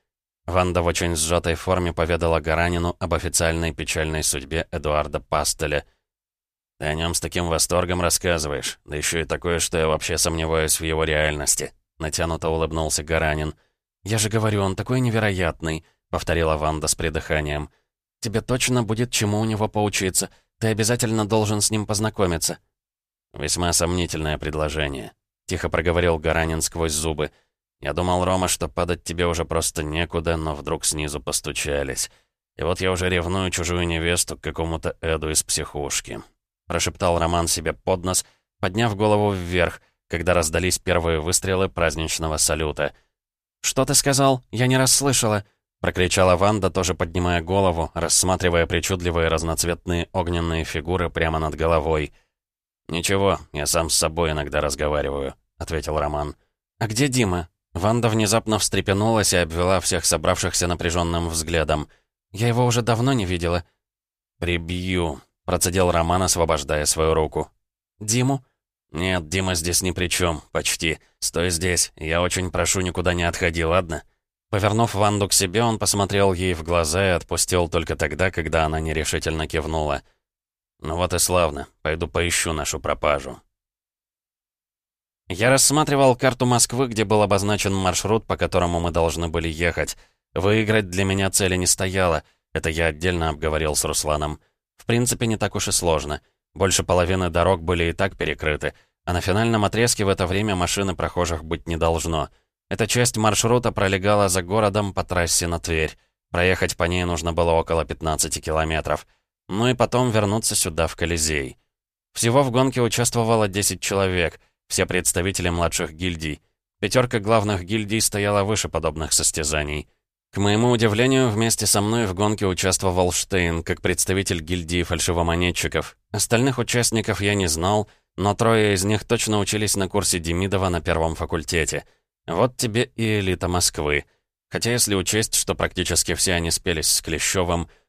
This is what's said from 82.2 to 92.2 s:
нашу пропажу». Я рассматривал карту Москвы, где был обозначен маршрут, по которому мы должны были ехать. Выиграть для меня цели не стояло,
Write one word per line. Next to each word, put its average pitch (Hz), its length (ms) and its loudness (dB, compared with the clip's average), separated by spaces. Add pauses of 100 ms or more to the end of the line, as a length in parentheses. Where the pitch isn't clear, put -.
нашу 76 300 -4
пропажу». 71 580 -2 (1900)
Я 101 200 2
рассматривал 139 680 4
карту 127 280 2
Москвы, 123 440 2
где 107 160 0
был 104 160 4
обозначен 101 520 2
маршрут, 95 540 0
по 95 80 0
которому 87 460 0
мы 85 100 0
должны 82 380 0
были 82 180 -2
ехать. 80 480 -2 (380)
Выиграть 107 560 2
для 95 160 0
меня 95 240 2
цели 92 260 2
не 90 120 0
стояло, 92 560 0 (280)